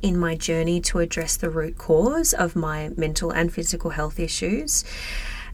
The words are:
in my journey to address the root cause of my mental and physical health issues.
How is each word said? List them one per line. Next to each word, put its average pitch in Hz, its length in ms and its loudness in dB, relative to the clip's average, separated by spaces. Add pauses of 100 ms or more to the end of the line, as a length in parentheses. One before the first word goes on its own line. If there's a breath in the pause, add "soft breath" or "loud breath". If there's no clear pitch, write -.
in 185 160 4
my 165 160 2
journey 165 460 2
to 175 180 0
address 165 360 0
the 170 140 -2
root 160 300 -4
cause 233 520 4
of 175 240 2
my 151 400 -2
mental 160 360 0
and 170 200 2
physical 170 380 -2
health 151 300 -4
issues. 202 680 -2 (680 loud breath)